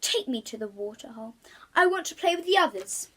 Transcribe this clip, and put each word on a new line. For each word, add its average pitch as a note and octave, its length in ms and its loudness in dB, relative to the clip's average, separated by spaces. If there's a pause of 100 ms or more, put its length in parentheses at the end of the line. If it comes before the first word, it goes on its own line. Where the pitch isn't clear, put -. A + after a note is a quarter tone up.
take - 280 -2
me B3 140 -2
to - 140 -14
the A3 120 -8
waterhole. A3 640 -12 (400)
I F4+ 120 6
want F4+ 200 0
to - 80 -10
play E4+ 220 2
with E4+ 100 -6
the F#4+ 120 4
others. G#3+ 580 0